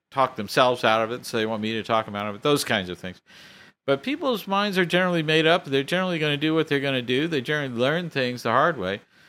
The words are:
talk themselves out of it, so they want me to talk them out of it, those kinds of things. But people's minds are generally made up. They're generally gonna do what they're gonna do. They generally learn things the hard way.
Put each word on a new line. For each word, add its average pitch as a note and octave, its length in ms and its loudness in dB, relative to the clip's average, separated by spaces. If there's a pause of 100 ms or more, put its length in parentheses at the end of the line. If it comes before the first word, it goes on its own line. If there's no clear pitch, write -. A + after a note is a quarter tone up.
(100)
talk C3 260 0
themselves B2 480 2
out A2+ 160 4
of A2+ 120 -2
it, B2+ 120 -8
so A#2+ 140 -4
they A2 80 2
want A2 160 -4
me A2 100 -4
to A2 100 -4
talk A2 220 0
them G2+ 100 -12
out G2+ 120 -4
of G#2 80 -6
it, G#2 80 -16
those D3 200 2
kinds F#2+ 280 -2
of F2 80 -8
things. F#2 240 -14 (640)
But C#3 160 0
people's C4+ 440 -4
minds G3 300 -2
are F#3+ 80 2
generally F3 380 0
made D#3 240 2
up. F3 180 2
They're C#3 180 0
generally F3+ 360 -2
gonna D3+ 180 0
do D#3 180 0
what D#3 140 2
they're C#3+ 100 2
gonna C3+ 220 0
do. B2+ 260 0
They D#3+ 140 -2
generally C#3+ 340 -4
learn D3+ 360 0
things B2 320 -4
the A#2+ 80 -2
hard C#3+ 260 4
way. G2 240 -4 (280)